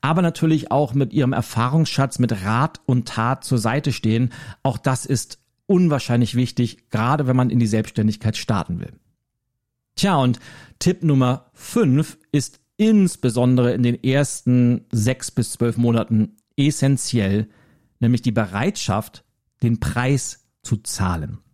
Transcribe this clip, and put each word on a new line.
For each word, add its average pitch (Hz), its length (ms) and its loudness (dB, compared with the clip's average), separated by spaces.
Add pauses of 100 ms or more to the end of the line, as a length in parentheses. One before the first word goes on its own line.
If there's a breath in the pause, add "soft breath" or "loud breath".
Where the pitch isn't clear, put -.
aber 160 180 0
natürlich 165 500 0
auch 139 220 0
mit 135 220 -2
ihrem 131 180 2
Erfahrungsschatz, 131 840 -2
mit 117 260 0
Rat 120 400 -2
und - 240 0
Tat 117 340 -4
zur 127 160 -2
Seite 120 340 -2
stehen. 117 400 0 (300 loud breath)
Auch 143 140 -2
das - 300 -4
ist - 340 -4 (240)
unwahrscheinlich 143 720 2
wichtig, 120 560 -2
gerade 127 360 0
wenn 127 100 0
man 127 140 2
in - 80 2
die 117 80 4
Selbstständigkeit 107 720 -2
starten 92 440 -4
will. - 120 -14 (1040)
Tja, 190 200 2
und 127 240 2 (380 loud breath)
Tipp 180 240 0
Nummer 135 520 2
fünf 156 640 0 (120)
ist - 300 -4 (160)
insbesondere 127 960 2
in 123 100 0
den 120 220 0
ersten 123 880 2
sechs 120 380 -2
bis - 220 -4
zwölf 120 240 -2
Monaten 113 600 0 (200)
essentiell, 123 920 0 (500 soft breath)
nämlich 120 240 2
die 123 100 0
Bereitschaft, 107 920 -4 (380)
den 113 180 0
Preis - 680 -4 (160)
zu - 140 -4
zahlen. 90 640 -6 (160)